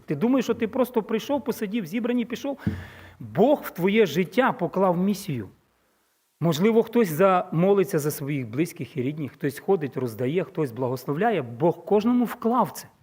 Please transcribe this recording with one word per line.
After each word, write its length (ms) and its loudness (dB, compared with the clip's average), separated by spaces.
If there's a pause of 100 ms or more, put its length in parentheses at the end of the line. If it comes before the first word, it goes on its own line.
Ти 100 -4
думаєш, 300 2
що 80 0
ти 140 -2
просто 360 -2
прийшов, 400 -2
посидів, 420 -4
зібрані, 400 -2
пішов? 340 -6 (600)
Бог 440 2
в 60 -12
твоє 360 2
життя 460 0
поклав 460 0
місію. 520 -2 (920)
Можливо, 440 4
хтось 240 2
за, 440 2
молиться 480 4
за 120 0
своїх 380 -6
близьких 480 -4
і 40 0
рідних, 300 -4
хтось 280 -6
ходить, 380 0
роздає, 460 -2
хтось 280 -4
благословляє. 680 -2
Бог 440 -2
кожному 400 4
вклав 460 0
це. 160 -14 (160)